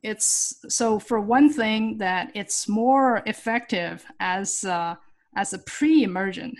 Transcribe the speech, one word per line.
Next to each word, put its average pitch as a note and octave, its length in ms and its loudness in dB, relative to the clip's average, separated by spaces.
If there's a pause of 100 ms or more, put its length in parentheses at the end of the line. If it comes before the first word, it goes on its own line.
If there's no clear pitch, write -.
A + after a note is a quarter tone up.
it's, - 560 -2 (100)
so A3 300 0
for A3+ 200 -2
one B3+ 320 6
thing, A3 460 0
that F#3 380 -2
it's - 340 -6
more A#3+ 560 2
effective G#3+ 800 -4 (160)
as, F#3+ 420 -4
uh, E3+ 320 -4 (400)
as G3 160 -2
a F#3 80 -8
pre-emergent, G3 1000 2